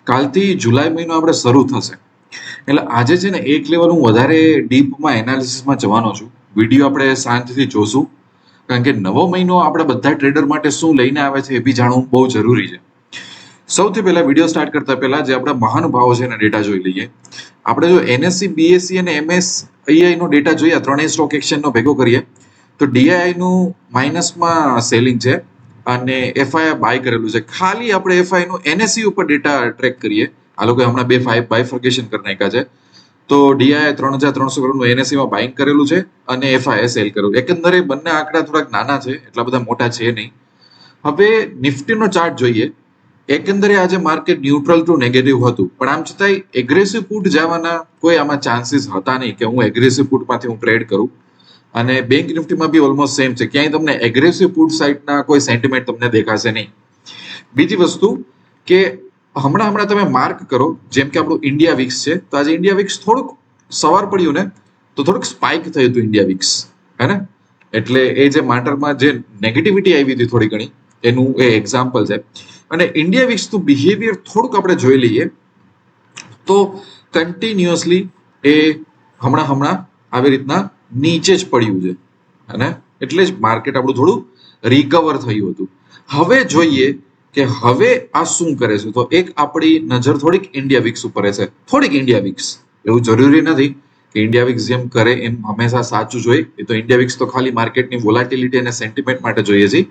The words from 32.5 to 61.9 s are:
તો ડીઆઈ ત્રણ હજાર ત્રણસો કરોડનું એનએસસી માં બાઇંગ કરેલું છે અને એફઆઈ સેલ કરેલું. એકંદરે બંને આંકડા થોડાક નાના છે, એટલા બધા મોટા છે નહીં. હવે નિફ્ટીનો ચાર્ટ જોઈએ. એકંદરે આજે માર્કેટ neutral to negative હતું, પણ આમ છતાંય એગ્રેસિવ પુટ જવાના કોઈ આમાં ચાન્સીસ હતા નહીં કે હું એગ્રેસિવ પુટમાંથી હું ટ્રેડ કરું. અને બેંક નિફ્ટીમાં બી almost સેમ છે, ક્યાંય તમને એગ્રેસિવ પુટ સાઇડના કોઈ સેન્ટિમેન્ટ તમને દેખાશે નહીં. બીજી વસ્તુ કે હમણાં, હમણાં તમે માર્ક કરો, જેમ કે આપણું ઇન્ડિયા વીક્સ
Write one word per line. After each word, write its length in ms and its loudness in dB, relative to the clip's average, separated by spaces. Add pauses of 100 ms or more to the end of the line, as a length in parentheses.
તો 240 6
ડીઆઈ 400 2
ત્રણ 220 -4
હજાર 180 0
ત્રણસો 300 -2
કરોડનું 240 -2
એનએસસી 300 0
માં 100 0
બાઇંગ 260 -4
કરેલું 340 2
છે 140 0 (280)
અને 240 -2
એફઆઈ 340 0
સેલ 240 -2
કરેલું. 260 -2
એકંદરે 440 2
બંને 300 -4
આંકડા 300 -2
થોડાક 320 -4
નાના 260 -2
છે, 140 -8
એટલા 300 -8
બધા 160 -2
મોટા 300 -2
છે 240 -4
નહીં. 200 -10 (720)
હવે 240 2 (320)
નિફ્ટીનો 460 -2
ચાર્ટ 300 -2
જોઈએ. 360 0 (560)
એકંદરે 480 2
આજે 200 2
માર્કેટ 440 -2
neutral 400 2
to 160 2
negative 520 2
હતું, 200 -2 (100)
પણ 100 -2
આમ 140 -4
છતાંય 400 -2 (120)
એગ્રેસિવ 480 0
પુટ 260 -4
જવાના 580 -2 (140)
કોઈ 160 4
આમાં 240 0
ચાન્સીસ 480 -2
હતા 300 -4
નહીં 180 -6
કે 80 -2
હું 200 0
એગ્રેસિવ 400 2
પુટમાંથી 440 -2
હું 120 -8
ટ્રેડ 280 0
કરું. 220 -2 (640)
અને 260 0
બેંક 300 0
નિફ્ટીમાં 400 -4
બી 80 4
almost 280 2
સેમ 280 -2
છે, 120 -2
ક્યાંય 220 0
તમને 240 -2
એગ્રેસિવ 560 2
પુટ 220 2
સાઇડના 520 -2
કોઈ 180 2
સેન્ટિમેન્ટ 460 -2
તમને 220 -4
દેખાશે 440 0
નહીં. 200 -8 (840)
બીજી 220 0
વસ્તુ 480 0 (420)
કે 140 6 (560)
હમણાં, 320 0
હમણાં 180 0
તમે 220 2
માર્ક 340 -2
કરો, 360 -2 (140)
જેમ 160 0
કે 100 -4
આપણું 260 -2
ઇન્ડિયા 300 2
વીક્સ 320 -4